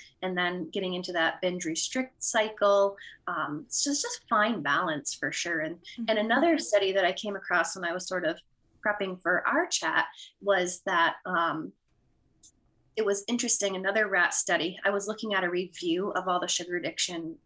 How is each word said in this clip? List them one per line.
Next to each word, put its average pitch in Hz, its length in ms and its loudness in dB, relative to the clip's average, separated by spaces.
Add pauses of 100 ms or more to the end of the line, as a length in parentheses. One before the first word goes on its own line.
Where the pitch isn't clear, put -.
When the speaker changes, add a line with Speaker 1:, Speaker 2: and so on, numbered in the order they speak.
(220)
Speaker 1:
and 185 140 -2
then 180 340 -2
getting 185 240 -2
into 180 180 -6
that 165 300 0
binge 180 240 0
restrict 254 580 -4
cycle. 202 720 4 (300)
Um, 151 420 -4
so - 220 0
it's 285 100 0
just - 300 -6
fine 214 320 4
balance 151 500 0
for 147 180 -4
sure. 165 300 -2
And, 160 160 -4 (320)
and 214 100 4
Speaker 2:
Mm-hmm. 214 60 2
Speaker 1:
another 285 340 4
study 196 340 2
that 190 120 4
I 180 80 4
came 202 240 -4
across 175 400 0
when 185 80 -8
I 170 80 -2
was 185 160 -6
sort 180 160 -2
of 165 140 0 (440)
prepping 190 380 -2
for 175 260 2
our 302 200 2
chat 160 400 0 (340)
was 180 460 2
that, 170 300 2 (100)
um, 170 440 0 (1300)
it 220 80 2
was 202 240 0
interesting, 220 480 0
another 202 320 0
rat 185 260 2
study. 170 500 0
I 202 60 4
was 202 160 0
looking 208 280 -4
at 185 100 2
a 175 60 0
review 180 640 -2
of 185 140 -2
all 180 140 2
the 180 80 -4
sugar 180 280 -2
addiction, 165 680 -4